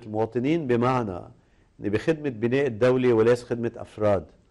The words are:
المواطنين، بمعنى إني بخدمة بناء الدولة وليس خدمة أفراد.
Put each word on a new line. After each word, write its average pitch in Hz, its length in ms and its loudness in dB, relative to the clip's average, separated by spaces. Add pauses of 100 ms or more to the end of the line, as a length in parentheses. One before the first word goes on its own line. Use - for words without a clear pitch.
المواطنين، 120 600 -2
بمعنى 120 520 0 (600)
إني 107 100 -6
بخدمة 147 400 -2
بناء 120 380 -2
الدولة 127 460 2
وليس 117 300 4
خدمة 117 340 -4
أفراد. 104 480 -2 (260)